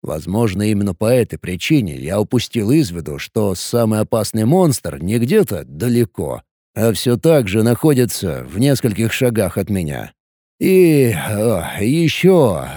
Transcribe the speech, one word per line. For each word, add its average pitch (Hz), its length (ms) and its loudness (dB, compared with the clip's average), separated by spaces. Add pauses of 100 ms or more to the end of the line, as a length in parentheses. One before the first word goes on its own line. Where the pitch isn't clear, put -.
Возможно, 95 600 -4
именно 101 300 0
по 107 120 -4
этой 117 320 0
причине 92 600 -2
я 80 220 -4
упустил 110 520 -2
из 143 200 2
виду, 78 280 -8
что 104 360 -2
самый 110 440 0
опасный 110 460 -2
монстр 131 560 2
не 104 180 -2
где-то 120 460 0
далеко, 85 760 -2 (320)
а 110 200 0
всё 120 240 0
так 151 300 2
же 107 160 0
находится 117 800 0
в 78 140 -10
нескольких 117 520 0
шагах 113 460 -2
от 95 120 -4
меня. 76 440 -4 (460)
И, 156 540 4
о, 98 680 -2
ещё 143 840 2 (120)